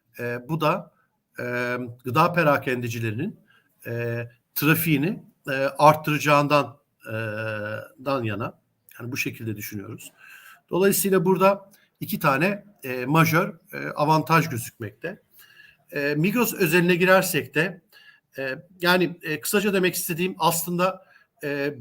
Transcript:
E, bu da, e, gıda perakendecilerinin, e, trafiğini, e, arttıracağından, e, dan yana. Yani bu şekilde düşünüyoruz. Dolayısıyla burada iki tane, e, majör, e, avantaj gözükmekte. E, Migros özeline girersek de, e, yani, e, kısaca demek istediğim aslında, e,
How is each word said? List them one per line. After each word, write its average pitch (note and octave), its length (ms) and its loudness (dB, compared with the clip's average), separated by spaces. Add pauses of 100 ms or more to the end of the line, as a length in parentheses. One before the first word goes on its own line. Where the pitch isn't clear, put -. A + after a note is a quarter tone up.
(200)
E, A#2+ 300 -8
bu D#3+ 120 -4
da, D#3+ 300 -2 (480)
e, B2 380 -4 (280)
gıda D#3 280 2
perakendecilerinin, B2 1040 -2 (480)
e, A#2 400 -6 (280)
trafiğini, D#3+ 680 0 (240)
e, C#3+ 40 -4 (260)
arttıracağından, D3 1000 4 (320)
e, - 20 -10 (920)
dan C#3 180 -2
yana. A2 360 -6 (400)
Yani A#2+ 120 -10
bu C3+ 60 -6
şekilde A2+ 400 -6
düşünüyoruz. G#2 540 -12 (580)
Dolayısıyla F#3+ 560 2
burada F#3+ 460 4 (280)
iki - 200 -6
tane, D#3+ 460 2 (180)
e, B2+ 220 -6
majör, E3 480 2 (200)
e, C#3+ 160 -8
avantaj D#3 600 2
gözükmekte. C3 720 -10 (720)
E, D3 240 -2
Migros G3 380 0
özeline F3 420 2
girersek F3+ 600 2
de, F3 260 -2 (560)
e, C3+ 180 -6 (260)
yani, F3 400 2
e, D3+ 180 -6
kısaca G3+ 340 0
demek F3+ 220 2
istediğim F3+ 440 -4
aslında, F3 640 0 (380)
e, C#3+ 380 -4